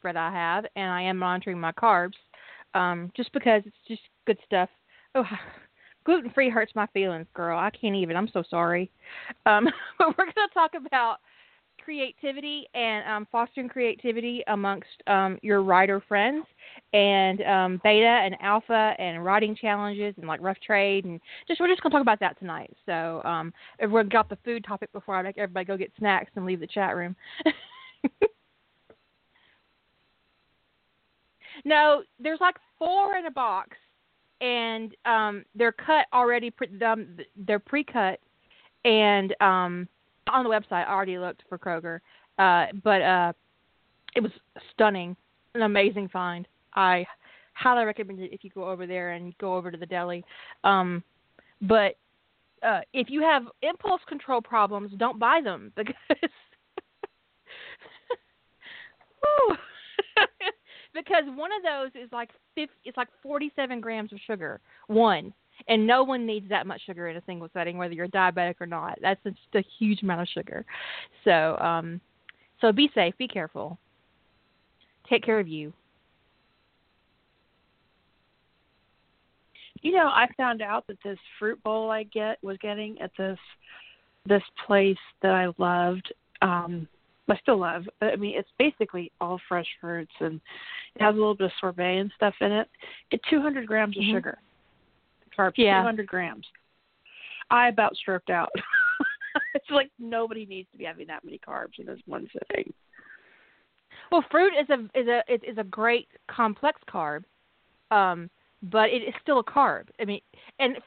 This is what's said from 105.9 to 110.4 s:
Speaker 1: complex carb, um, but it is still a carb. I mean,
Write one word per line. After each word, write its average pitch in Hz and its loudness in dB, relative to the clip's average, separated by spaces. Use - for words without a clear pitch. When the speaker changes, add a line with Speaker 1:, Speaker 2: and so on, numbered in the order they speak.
Speaker 1:
complex 226 0
carb, 156 -6
um, 180 2
but 214 2
it 240 0
is - -8
still 277 2
a 220 0
carb. 185 2
I 220 -4
mean, 202 -6